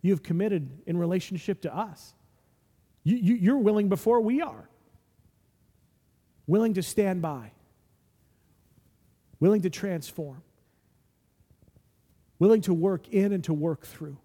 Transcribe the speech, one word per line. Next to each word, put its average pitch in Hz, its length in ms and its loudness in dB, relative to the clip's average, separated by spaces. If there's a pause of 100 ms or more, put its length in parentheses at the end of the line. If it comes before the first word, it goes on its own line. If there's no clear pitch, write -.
You've 180 180 2
committed 175 480 -2 (160)
in 170 120 -2
relationship 175 640 -4
to 139 120 -6
us. 196 380 -10 (880)
You, 196 140 2
you, 226 180 2
you're 226 220 4
willing 208 320 2
before 226 320 2
we 240 200 0
are. 175 280 -10 (1800)
Willing 214 280 2
to 180 80 -2
stand 185 400 -2
by. 135 280 -8 (1900)
Willing 196 240 4
to 180 60 0
transform. 156 720 -8 (2000)
Willing 214 240 4
to 185 120 0
work 170 360 -2
in 202 240 2
and 180 120 -4
to 165 80 -2
work 151 320 -4
through. 147 400 -16